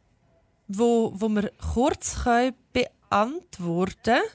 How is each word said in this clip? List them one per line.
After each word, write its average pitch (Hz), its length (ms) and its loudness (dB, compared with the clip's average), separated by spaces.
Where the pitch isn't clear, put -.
wo, 226 460 2
wo 202 140 -2
wir 208 220 0
kurz - 500 0
können 247 300 2
beantworten 202 1300 -2
können. 254 180 2